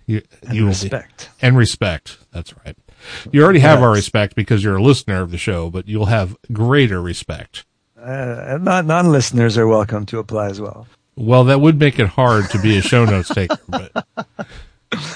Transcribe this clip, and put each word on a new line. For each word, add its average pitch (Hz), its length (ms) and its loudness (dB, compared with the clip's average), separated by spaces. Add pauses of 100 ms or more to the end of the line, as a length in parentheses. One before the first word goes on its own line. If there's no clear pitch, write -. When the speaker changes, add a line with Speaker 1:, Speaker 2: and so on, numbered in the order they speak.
Speaker 1:
You, 107 160 -4 (240)
Speaker 2:
And 120 80 -8
Speaker 1:
you 107 80 0
will 104 80 2
be 95 140 -4
Speaker 2:
respect. - 440 -12 (140)
Speaker 1:
And 127 160 4
respect. 101 580 -2 (160)
That's - 220 -14 (100)
right. - 140 -18 (520)
You 143 140 6
already 185 140 6
have 135 240 6
our 120 80 4
Speaker 2:
Yes. 104 140 2
Speaker 1:
respect 104 320 -2
because 104 280 0
you're 101 120 -2
a 95 60 0
listener 110 380 2
of 87 120 -8
the 87 40 -8
show, 85 320 -6
but 92 180 -10
you'll 107 200 -4
have 98 280 -2 (160)
greater 117 520 0
respect. - 640 -12 (360)
Speaker 2:
Uh, 127 560 -10
non-, 185 280 -2
non-listeners 135 720 2
are 113 100 4
welcome 107 380 0
to 113 120 -10
apply 107 300 -6
as 98 140 -10
well. 107 240 -16 (280)
Speaker 1:
Well, 123 300 4
that 139 160 4
would 151 180 4
make 147 200 2
it 117 80 2
hard 110 460 0
to 107 60 -2
be 104 200 2
a - 40 2
show 120 220 2
notes 98 240 0
taker, 98 300 -4 (100)
but - 380 -8 (100)
Speaker 2:
<laughs> - 300 -14 (680)